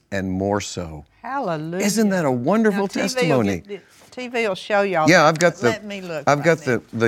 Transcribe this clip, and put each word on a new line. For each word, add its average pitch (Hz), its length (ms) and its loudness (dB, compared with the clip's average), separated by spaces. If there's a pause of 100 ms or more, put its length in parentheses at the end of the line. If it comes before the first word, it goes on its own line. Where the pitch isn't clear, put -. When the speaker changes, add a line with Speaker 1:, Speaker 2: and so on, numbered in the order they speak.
(120)
Speaker 1:
and 95 200 -4
more 98 300 0
so. 80 440 -10 (160)
Speaker 2:
Hallelujah. 185 640 -6
Speaker 1:
Isn't 208 240 2
that 185 160 0
a 139 60 2
wonderful 190 500 2
Speaker 2:
Now, 196 60 0
T - 60 -8
V - 80 -2
will 202 80 -2
Speaker 1:
testimony? 127 500 2
Speaker 2:
get 82 80 -20
the, - 120 -14 (300)
T 254 200 -10
V 233 180 0
will 190 80 -2
show 202 260 0
y'all. 165 320 2
Speaker 1:
I've 160 260 6
got 170 180 2
the, 120 120 2
Speaker 2:
Let 208 160 -4
me 202 160 -10
look 170 260 -8
Speaker 1:
I've 143 120 4
Speaker 2:
right 139 60 -2
Speaker 1:
got 165 140 4
Speaker 2:
there. 123 180 0 (140)
Speaker 1:
the, 113 60 -6
the 113 100 0